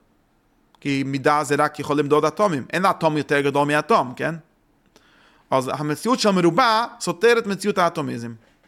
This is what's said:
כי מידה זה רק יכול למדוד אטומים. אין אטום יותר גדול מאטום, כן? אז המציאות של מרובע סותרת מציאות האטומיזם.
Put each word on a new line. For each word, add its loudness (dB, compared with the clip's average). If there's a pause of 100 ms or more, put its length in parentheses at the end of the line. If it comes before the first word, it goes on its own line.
(800)
כי -2
מידה 0
זה -2
רק 0
יכול -2
למדוד 2
אטומים. 0
אין 0
אטום 0
יותר 0
גדול 0
מאטום, 0
כן? -4 (1160)
אז -2
המציאות -2
של 2
מרובע 2 (160)
סותרת 2
מציאות -4
האטומיזם. -2 (360)